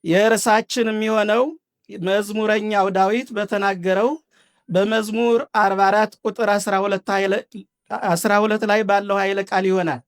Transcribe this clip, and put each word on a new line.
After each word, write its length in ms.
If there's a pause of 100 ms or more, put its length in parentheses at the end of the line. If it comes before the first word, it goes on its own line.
የርዕሳችን 840
የሚሆነው 560 (460)
መዝሙረኛው 1000
ዳዊት 400
በተናገረው 800 (600)
በመዝሙር 720 (160)
አርባ 300
አራት 340
ቁጥር 300
አስራ 280
ሁለት 320
ኃይለ፣ 240 (720)
አስራ 320
ሁለት 280
ላይ 180
ባለው 340
ኃይለ 260
ቃል 220
ይሆናል። 420